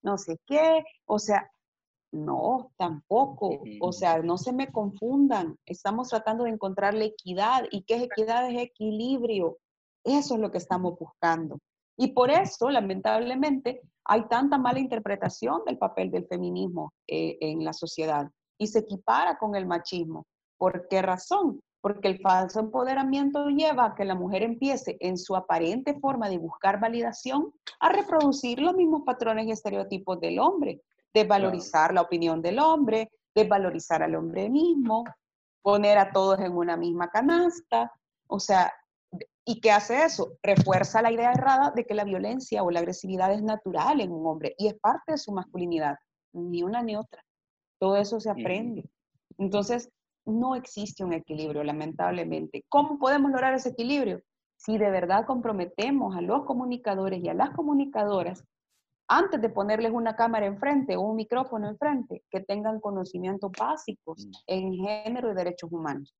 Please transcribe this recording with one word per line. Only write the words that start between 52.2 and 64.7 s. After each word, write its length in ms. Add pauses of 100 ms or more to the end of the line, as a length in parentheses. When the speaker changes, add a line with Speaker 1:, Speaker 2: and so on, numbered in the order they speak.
Speaker 1:
¿Cómo 300
podemos 340
lograr 220
ese 160
equilibrio? 520 (340)
Si 220
de 120
verdad 360
comprometemos 880
a 40
los 240
comunicadores 800
y 40
a 60
las 160
comunicadoras, 960 (640)
antes 340
de 80
ponerles 420
una 220
cámara 320
enfrente 500
o 40
un 160
micrófono 520
enfrente, 640
que 100
tengan 400
conocimientos 800
básicos 720
Speaker 3:
Mm. 40 (140)
Speaker 1:
en 280